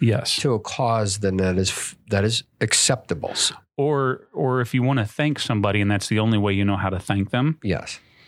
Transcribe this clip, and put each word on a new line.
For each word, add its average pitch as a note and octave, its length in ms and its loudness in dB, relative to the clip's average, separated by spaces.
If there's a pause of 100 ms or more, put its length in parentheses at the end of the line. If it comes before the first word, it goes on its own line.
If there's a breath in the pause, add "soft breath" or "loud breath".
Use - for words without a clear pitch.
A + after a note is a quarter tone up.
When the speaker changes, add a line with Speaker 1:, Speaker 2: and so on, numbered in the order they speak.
Speaker 1:
Yes. - 360 2
Speaker 2:
to C3+ 180 0
a G#2 40 -2
cause, A2 600 -2
then F#2+ 180 0
that F#2 200 2
is F#2+ 120 2
f-, - 260 -8 (140)
that G2 160 2
is A2 180 -2 (160)
acceptable. - 760 -2
So - 180 -2 (240)
Speaker 1:
Or, C#3 560 0
or B2+ 260 0
if A#2+ 140 -2
you B2+ 100 2
wanna C3 220 2
thank D3 340 -2
somebody G#2 400 0
and G2+ 120 2
that's G2+ 160 0
the G#2+ 120 0
only A2 200 2
way G2+ 140 2
you G2 120 2
know G2+ 120 2
how F#2+ 120 -2
to F#2 100 -2
thank G2 300 -2
them. C#3 340 -2
Speaker 2:
Yes. - 360 -4 (280 loud breath)